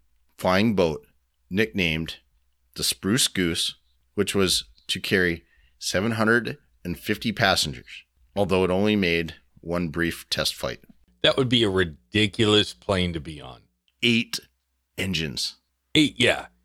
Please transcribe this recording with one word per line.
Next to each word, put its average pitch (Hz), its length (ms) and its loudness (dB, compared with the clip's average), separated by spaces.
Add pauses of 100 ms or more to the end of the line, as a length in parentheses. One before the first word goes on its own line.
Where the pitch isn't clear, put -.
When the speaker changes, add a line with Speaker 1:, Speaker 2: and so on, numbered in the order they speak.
(380)
Speaker 1:
flying 98 380 2
boat 82 280 0 (460)
nicknamed 87 680 -2 (580)
the 78 80 -6
Spruce - 420 0
Goose, - 480 -2 (400)
which 101 180 -2
was 95 320 0 (220)
to - 140 -4
carry 90 420 0 (380)
seven 104 320 -2
hundred 113 440 0 (280)
and 87 140 -6
fifty - 340 -4
passengers, 85 720 -2 (320)
although 95 260 2
it 90 80 2
only 101 240 2
made 85 400 0 (260)
one 85 280 -4
brief 82 420 -4
test - 240 -2
flight. 64 240 -8 (440)
Speaker 2:
That 156 140 4
would 135 120 0
be 117 160 4
a 104 40 2
ridiculous 104 1040 2
plane 90 400 -2
to 82 80 -6
be 73 200 -14
on. 64 220 -18 (400)
Speaker 1:
Eight 117 360 0 (580)
engines. 82 600 -4 (400)
Speaker 2:
Eight, 151 200 2
yeah. 104 300 0 (180)